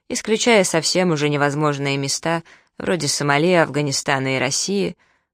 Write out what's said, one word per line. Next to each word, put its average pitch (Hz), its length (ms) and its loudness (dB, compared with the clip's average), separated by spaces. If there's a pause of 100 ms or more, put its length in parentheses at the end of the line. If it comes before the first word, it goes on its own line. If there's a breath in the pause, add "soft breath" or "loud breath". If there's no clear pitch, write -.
исключая 220 560 2
совсем 175 480 0
уже 147 160 0
невозможные 143 680 0
места, 165 460 -4 (340 soft breath)
вроде 165 300 -2
Сомали, 147 460 2
Афганистана 139 840 0
и - 20 -2
России. 175 560 -2 (380)